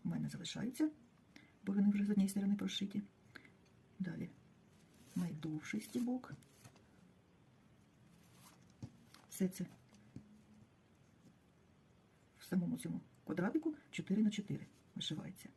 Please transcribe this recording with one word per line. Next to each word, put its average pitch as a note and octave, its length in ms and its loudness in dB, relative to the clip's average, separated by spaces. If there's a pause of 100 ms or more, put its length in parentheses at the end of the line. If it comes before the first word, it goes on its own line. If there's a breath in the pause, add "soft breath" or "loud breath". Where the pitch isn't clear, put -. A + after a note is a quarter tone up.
в - 40 -2
мене D#3 220 0
залишаються, B3+ 600 -2 (760 loud breath)
бо G3 80 2
вони G3+ 160 8
вже G3+ 160 4
з G#3 40 2
однієї G3 200 6
сторони G3+ 260 2
прошиті. G3 460 -2 (960 loud breath)
Далі F3 300 -4 (880)
найдовший D#3+ 680 -2
стібок. B3 520 -2 (3000)
Все - 180 2
це F#3 180 -2 (2750)
в - 40 -16
самому F3+ 340 2
цьому - 240 -4 (220)
квадратику C4 520 0 (160 loud breath)
чотири G3 320 2
на G#3+ 80 6
чотири - 340 -4 (300)
вишивається. - 600 -6